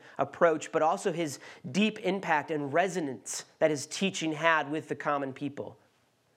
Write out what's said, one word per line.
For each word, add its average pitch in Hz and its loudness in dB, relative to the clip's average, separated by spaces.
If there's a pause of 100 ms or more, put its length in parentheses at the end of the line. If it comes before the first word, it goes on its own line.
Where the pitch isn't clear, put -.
(200)
approach, 160 2
but 156 2
also 190 2
his 151 -4 (320)
deep 208 2
impact 170 0
and 147 -2
resonance 165 -2 (120)
that 156 4
his 143 -4
teaching 185 -2
had 156 2
with 151 -4
the 151 -6
common 139 -2
people. 127 -8 (580)